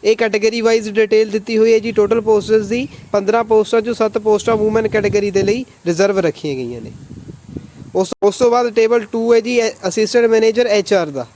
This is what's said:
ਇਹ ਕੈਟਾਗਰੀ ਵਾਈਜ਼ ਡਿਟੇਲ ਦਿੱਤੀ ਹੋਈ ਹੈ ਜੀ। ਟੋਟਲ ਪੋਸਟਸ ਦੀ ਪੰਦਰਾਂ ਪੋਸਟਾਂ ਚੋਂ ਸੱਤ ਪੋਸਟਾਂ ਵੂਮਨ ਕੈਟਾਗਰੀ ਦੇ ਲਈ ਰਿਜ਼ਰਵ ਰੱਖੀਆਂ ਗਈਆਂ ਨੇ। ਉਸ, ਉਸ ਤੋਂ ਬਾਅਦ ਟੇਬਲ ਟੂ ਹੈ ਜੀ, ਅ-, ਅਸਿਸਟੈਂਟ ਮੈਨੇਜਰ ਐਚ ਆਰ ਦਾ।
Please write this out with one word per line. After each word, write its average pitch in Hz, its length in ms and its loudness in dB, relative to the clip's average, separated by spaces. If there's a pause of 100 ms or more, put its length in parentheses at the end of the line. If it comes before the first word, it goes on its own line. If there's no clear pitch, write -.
ਇਹ 214 120 2
ਕੈਟਾਗਰੀ 220 440 0
ਵਾਈਜ਼ 226 300 0
ਡਿਟੇਲ 214 400 2
ਦਿੱਤੀ 214 280 -2
ਹੋਈ 226 140 4
ਹੈ 226 60 4
ਜੀ। 226 140 -4
ਟੋਟਲ 208 280 2
ਪੋਸਟਸ 214 460 0
ਦੀ 240 220 -4 (240)
ਪੰਦਰਾਂ 208 320 0
ਪੋਸਟਾਂ 220 360 2
ਚੋਂ 226 140 -4
ਸੱਤ 214 240 -2
ਪੋਸਟਾਂ 214 380 0
ਵੂਮਨ 214 320 0
ਕੈਟਾਗਰੀ 202 420 0
ਦੇ 196 120 0
ਲਈ 220 220 -2 (220)
ਰਿਜ਼ਰਵ 190 320 0
ਰੱਖੀਆਂ 156 360 -2
ਗਈਆਂ 123 260 -10
ਨੇ। 110 100 -16 (1040)
ਉਸ, 185 280 -2
ਉਸ 202 160 0
ਤੋਂ 240 120 2
ਬਾਅਦ 240 240 0
ਟੇਬਲ 226 260 2
ਟੂ 226 340 0
ਹੈ 233 60 4
ਜੀ, 233 280 0
ਅ-, - 200 -6
ਅਸਿਸਟੈਂਟ 220 380 0
ਮੈਨੇਜਰ 226 400 2
ਐਚ 208 280 0
ਆਰ 175 120 2
ਦਾ। 135 300 -8